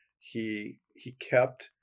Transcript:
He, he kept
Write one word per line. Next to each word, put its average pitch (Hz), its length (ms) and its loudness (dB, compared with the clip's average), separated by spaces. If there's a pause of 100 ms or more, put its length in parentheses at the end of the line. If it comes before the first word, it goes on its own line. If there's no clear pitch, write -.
(200)
He, 107 600 -6 (160)
he 127 180 -14
kept - 580 2 (120)